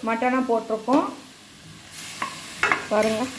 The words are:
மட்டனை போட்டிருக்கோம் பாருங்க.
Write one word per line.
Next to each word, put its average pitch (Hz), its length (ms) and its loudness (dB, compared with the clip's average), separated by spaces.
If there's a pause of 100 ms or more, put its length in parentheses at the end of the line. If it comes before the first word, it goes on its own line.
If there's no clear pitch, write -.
மட்டனை 247 420 2
போட்டிருக்கோம் 233 580 2 (1800)
பாருங்க. 220 340 4 (160)